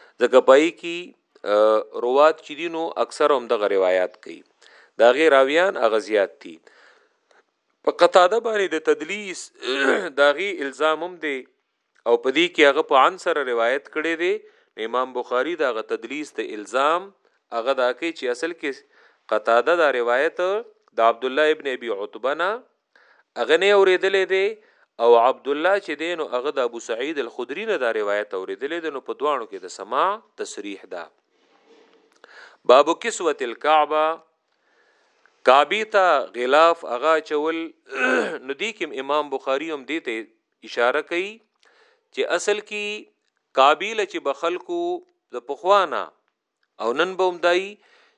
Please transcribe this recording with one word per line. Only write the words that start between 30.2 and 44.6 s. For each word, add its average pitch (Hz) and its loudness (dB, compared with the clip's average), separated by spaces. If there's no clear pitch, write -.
تصریح 101 -12
ده. 87 -12
باب 143 6
کسوة 180 -4
الکعبه، 151 0
کعبې 220 4
ته 202 2
غلاف 147 2
هغه 123 -2
اچول، 156 -4
<clears throat> 208 -2
نو 135 -6
دې 196 -8
کې 190 -10
امام 143 -2
بخاري 135 -4
هم 147 -8
دې 139 -8
ته 120 -8
اشاره 123 0
کوي 175 -6
چې 127 -2
اصل 208 0
کې 208 -10
کعبې 151 4
له 214 -2
چې 160 -8
به 139 0
خلکو 175 -6